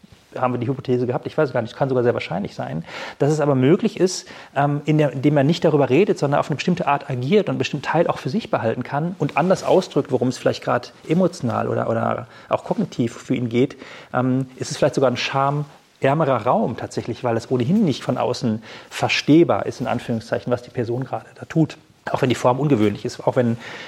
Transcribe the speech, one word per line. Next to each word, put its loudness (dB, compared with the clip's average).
haben 0
wir -2
die -4
Hypothese -2
gehabt, -4
ich -14
weiß 0
gar 0
nicht, -8
kann 0
sogar 2
sehr 4
wahrscheinlich -6
sein, -6
dass 4
es 0
aber 2
möglich 4
ist, -2
ähm, 0
in 2
der, 2
indem 2
er 4
nicht 2
darüber 4
redet, 4
sondern 2
auf -4
eine -2
bestimmte -2
Art 0
agiert 2
und -2
einen -2
bestimmten -4
Teil 2
auch -2
für -6
sich -4
behalten -2
kann -4
und -2
anders 2
ausdrückt, 2
worum 2
es -2
vielleicht -2
gerade -2
emotional 0
oder, -2
oder -2
auch 0
kognitiv -2
für -6
ihn -2
geht, 0
ähm, 0
ist -8
es -8
vielleicht 2
sogar 4
ein 0
schamärmerer 0
Raum 2
tatsächlich, -8
weil 0
es -6
ohnehin 2
nicht 0
von -2
außen -2
verstehbar 4
ist, -8
in -4
Anführungszeichen, -4
was -2
die -20
Person -4
gerade -10
da -16
tut. 0
Auch 0
wenn 2
die 2
Form 2
ungewöhnlich 2
ist, -6
auch 0
wenn, 2